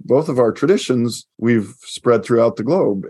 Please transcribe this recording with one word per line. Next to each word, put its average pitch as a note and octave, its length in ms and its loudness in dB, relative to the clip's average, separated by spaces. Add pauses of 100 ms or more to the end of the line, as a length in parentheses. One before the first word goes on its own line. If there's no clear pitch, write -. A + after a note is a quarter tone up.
both C#3+ 220 0
of C3 120 0
our A2+ 120 4
traditions, B2+ 760 -2 (100)
we've A2+ 440 0
spread - 420 0
throughout A#2 320 2
the A2 80 -8
globe. B2 460 -2